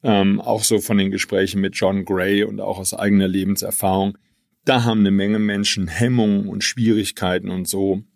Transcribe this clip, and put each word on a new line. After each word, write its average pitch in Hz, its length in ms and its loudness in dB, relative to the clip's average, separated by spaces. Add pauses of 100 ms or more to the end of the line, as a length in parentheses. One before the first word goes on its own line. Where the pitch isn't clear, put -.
ähm, 101 360 2
auch 110 220 -2
so 107 160 2
von 104 180 0
den 98 140 2
Gesprächen 98 500 -2
mit 98 140 -4
John 98 300 0
Gray 98 400 0
und 104 160 -8
auch 98 180 -6
aus 95 160 -6
eigener 101 320 2
Lebenserfahrung, 98 880 0 (480)
da 127 200 2
haben 113 160 2
eine 98 100 6
Menge 101 300 0
Menschen 101 480 -2
Hemmungen 104 580 2
und 98 160 -6
Schwierigkeiten 98 880 -2
und 92 160 -6
so. 98 380 -2 (120)